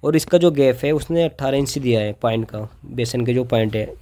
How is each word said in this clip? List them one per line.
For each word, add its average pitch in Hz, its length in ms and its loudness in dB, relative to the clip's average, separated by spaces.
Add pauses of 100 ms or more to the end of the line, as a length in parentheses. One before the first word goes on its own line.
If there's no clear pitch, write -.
और 151 140 0
इसका 175 220 2
जो 170 120 6
गैप 135 340 2
है 143 80 0
उसने 165 320 0
अट्ठारह 139 340 -2
इंच 139 200 -2
दिया 120 220 2
है 104 120 -4
पॉइंट 113 340 -2
का, 107 220 -10 (180)
बेसन 120 400 -4
के 123 80 0
जो 123 100 0
पॉइंट 113 320 0
है, 107 100 -2 (160)